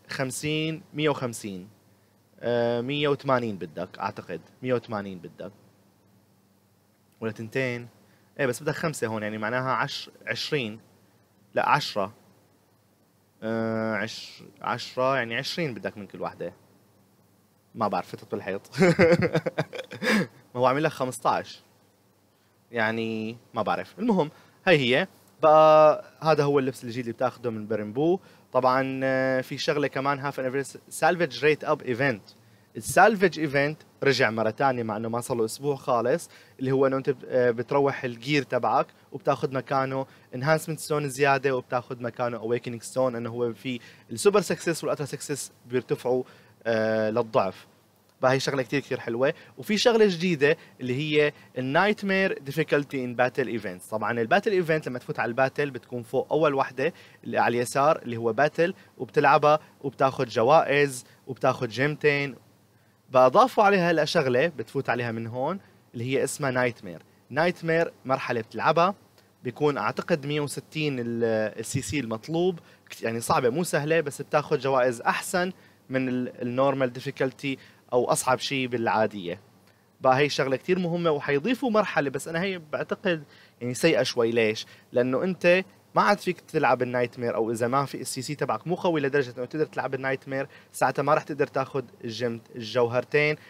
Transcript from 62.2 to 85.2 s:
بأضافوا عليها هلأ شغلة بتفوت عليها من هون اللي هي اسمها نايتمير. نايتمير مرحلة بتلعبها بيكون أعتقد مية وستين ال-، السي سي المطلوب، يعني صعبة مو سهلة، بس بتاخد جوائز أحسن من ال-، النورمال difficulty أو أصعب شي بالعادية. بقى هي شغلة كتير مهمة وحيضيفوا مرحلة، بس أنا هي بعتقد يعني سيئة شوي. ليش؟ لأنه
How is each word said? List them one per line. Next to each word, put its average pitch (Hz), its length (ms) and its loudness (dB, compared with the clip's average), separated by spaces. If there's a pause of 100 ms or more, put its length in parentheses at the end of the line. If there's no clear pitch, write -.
بأضافوا 139 540 6
عليها 190 260 6
هلأ 156 140 4
شغلة 135 420 2
بتفوت 135 440 -4
عليها 120 220 -2
من 113 140 -8
هون 131 320 -4 (360)
اللي 117 100 -8
هي 131 200 0
اسمها 135 260 -2
نايتمير. 120 520 -4 (280)
نايتمير 165 640 0 (120)
مرحلة 127 360 -2
بتلعبها 156 540 2 (500)
بيكون 139 340 0
أعتقد 135 480 -2
مية 151 140 -2
وستين 147 580 -4
ال-، 117 600 0
السي 123 240 -4
سي 143 180 -4
المطلوب، 160 580 -2 (440)
يعني 113 180 -4
صعبة 135 300 2
مو 160 140 0
سهلة، 160 360 0
بس 143 220 -6
بتاخد 147 360 0
جوائز 127 420 2
أحسن 185 520 -2 (380)
من 131 180 -2
ال-، 123 340 -6
النورمال 131 560 0
difficulty 135 600 -6 (340)
أو 123 120 4
أصعب 131 340 0
شي 131 280 -2
بالعادية. 104 760 -2 (600)
بقى 131 180 4
هي 147 100 4
شغلة 135 280 -2
كتير 180 220 0
مهمة 170 320 0
وحيضيفوا 151 600 0
مرحلة، 180 400 2
بس 135 180 -8
أنا 165 140 -4
هي 190 180 -6 (120)
بعتقد 165 520 -4 (360)
يعني 123 140 -6
سيئة 131 280 4
شوي. 120 280 0
ليش؟ 110 360 0 (260)
لأنه 127 320 2